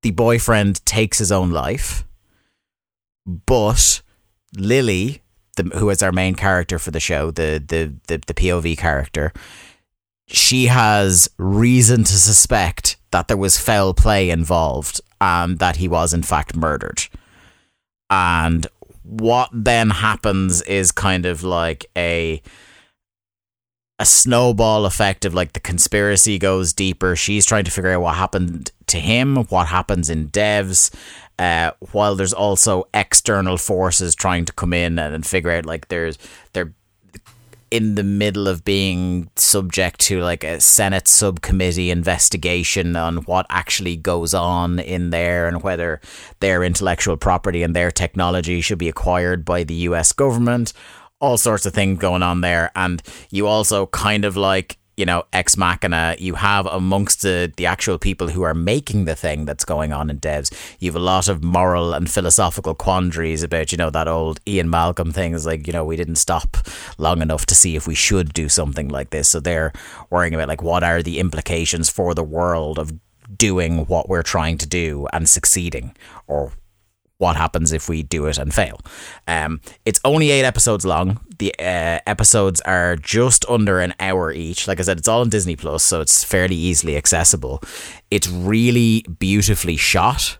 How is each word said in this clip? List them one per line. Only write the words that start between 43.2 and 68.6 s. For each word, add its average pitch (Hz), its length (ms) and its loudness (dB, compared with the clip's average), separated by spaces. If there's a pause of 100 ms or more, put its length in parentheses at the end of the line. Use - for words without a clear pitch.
what 92 260 0
actually 90 460 -2
goes 82 360 -2
on 87 460 0
in 87 320 -4
there 87 380 0
and 85 160 -4
whether 85 360 -4 (380)
their 95 240 2
intellectual 90 540 0
property 87 480 0
and 82 100 -2
their 87 160 2
technology 90 680 -2
should 87 180 -2
be 82 100 -2
acquired 90 560 0
by 87 200 -2
the 80 100 -6
U 85 220 0
S 82 160 0
government. 120 600 0 (480)
All 131 160 2
sorts 110 300 0
of 92 80 -6
things 95 240 0
going 90 240 0
on 87 200 0
there. 87 340 0
And 90 260 -2 (300)
you 98 160 0
also 104 380 0
kind 104 380 -2
of, 98 120 -2
like, 95 420 0 (180)
you 101 80 -2
know, 87 280 0
Ex - 240 2
Machina, 87 600 0
you 87 200 -6
have 101 300 0
amongst 95 560 -2
the, 87 340 0
the 87 100 -2
actual 90 320 -2
people 90 300 -2
who 85 140 -2
are 80 120 0
making 101 500 0
the 78 120 -2
thing 76 280 -4
that's 73 200 -6
going 76 280 -4
on 76 180 -4
in 71 100 -6
devs, 73 320 -4 (260)
you 90 100 -4
have 80 60 -6
a 85 100 -2
lot 92 220 2
of 87 160 -2
moral 87 500 2
and 82 160 -4
philosophical 87 640 0
quandaries 82 680 -2
about, 80 300 -2
you 87 60 -6
know, 82 120 0
that 80 160 -2
old 80 400 -2
Ian 90 240 0
Malcolm 85 400 0
thing 85 240 -2
is 80 100 -4
like, 78 220 -4
you 85 60 -6
know, 82 120 -2
we 80 120 -4
didn't 85 180 -4
stop - 420 -2 (420)
long 82 220 2
enough 78 260 0
to - 100 2
see 87 180 4
if 76 140 -4
we 80 80 -4
should 87 360 0
do 78 160 -4
something 71 380 -2